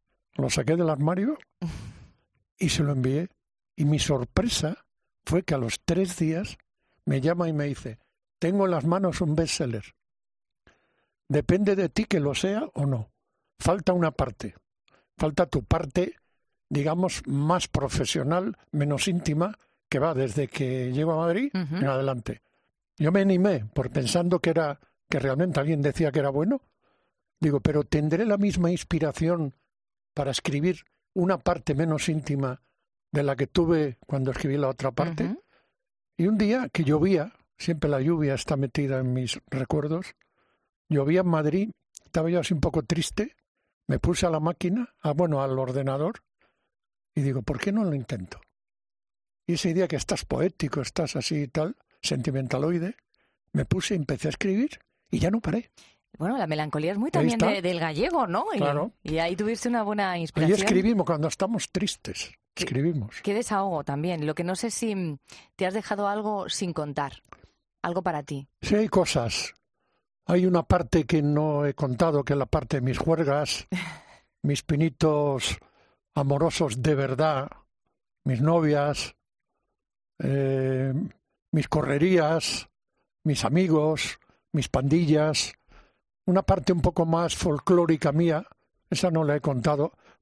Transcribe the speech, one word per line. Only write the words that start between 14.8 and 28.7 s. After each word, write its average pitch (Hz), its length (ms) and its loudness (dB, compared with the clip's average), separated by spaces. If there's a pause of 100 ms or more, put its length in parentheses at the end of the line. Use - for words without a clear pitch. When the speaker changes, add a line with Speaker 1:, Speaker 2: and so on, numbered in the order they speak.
Speaker 1:
Falta 156 300 0
tu - 180 -2
parte, 165 520 0 (520)
digamos, 160 580 0
más 147 420 0
profesional, 160 880 -2 (140)
menos 147 380 0
íntima, 175 500 0 (300)
que 139 100 0
va 156 160 2
desde 131 340 -2
que 127 440 -4
llego 156 200 0
a 156 40 0 (100)
Madrid 220 280 0
Speaker 2:
Ujú. 170 220 -4
Speaker 1:
en 139 100 0
adelante". 131 560 -2 (560)
Yo 151 140 2
me 196 80 4
animé, 185 440 4 (100)
por 127 160 0
pensando 170 500 2
que 170 100 0
era, 156 280 0 (300)
que 143 100 0
realmente 143 420 0
alguien 147 220 0
decía 143 300 2
que 156 80 0
era 139 100 0
bueno. 175 300 0 (800)
Digo, 143 200 2
"Pero 147 240 2
tendré 156 420 2
la 202 100 2
misma 180 340 2